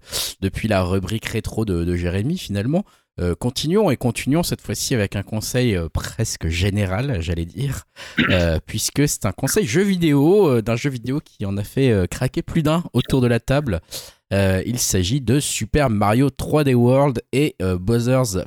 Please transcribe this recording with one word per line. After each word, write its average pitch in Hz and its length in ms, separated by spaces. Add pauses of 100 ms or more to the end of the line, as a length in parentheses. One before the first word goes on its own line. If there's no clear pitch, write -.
(420)
depuis 95 260
la 98 140
rubrique 95 460
rétro 110 360
de, 87 220
de 87 100
Jérémy 98 440
finalement. 120 440 (360)
Euh, 87 160
continuons 170 560
et - 40
continuons 135 460
cette - 200
fois-ci - 340
avec 101 200
un 101 60
conseil, 110 540
euh, 82 120
presque - 600
général, 95 760
j'allais 82 240
dire, 135 380 (480)
euh, 85 300
<clears throat> - 40
puisque - 420
c'est - 200
un 92 40
conseil 135 360
jeu 151 160
vidéo, 170 680
euh, 120 140
d'un 117 120
jeu 143 140
vidéo 127 340
qui - 220
en 98 120
a 101 60
fait, 131 280
euh, 92 160
craquer - 340
plus - 220
d'un 160 200 (100)
autour 127 280
de 120 60
la 117 120
table. 135 420 (520)
Euh, 95 320
il 120 140
s'agit 101 420
de 127 180
Super 135 520
Mario 110 400
trois 151 320
D 135 100
World 123 480 (120)
et, 143 280
euh, 92 160
Bowser's 117 680